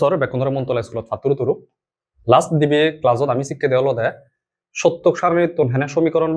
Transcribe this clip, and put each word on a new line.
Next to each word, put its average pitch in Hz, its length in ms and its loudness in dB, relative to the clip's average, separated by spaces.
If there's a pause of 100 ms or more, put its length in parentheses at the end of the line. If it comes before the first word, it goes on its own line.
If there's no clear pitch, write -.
সৰ, 147 200 2
বেকুন্ধৰা 131 340 -2
মন্তলা 127 300 -2
স্কুলত 113 240 -8
ছাত্ৰ 135 300 -2
তুৰু। 127 140 0 (760)
লাষ্ট 151 240 4 (100)
দিবি 147 180 2 (200)
ক্লাছত 127 340 0
আমি 131 160 -2
শিক্ষা 139 220 -4
দেওয়া 127 120 2
হলো 135 160 0
দে, 113 80 -2 (760)
সত্যক 170 400 2
সারণী 175 240 2 (120)
তুন 147 160 2
হেনে 135 200 -2
সমীকরণ 160 440 0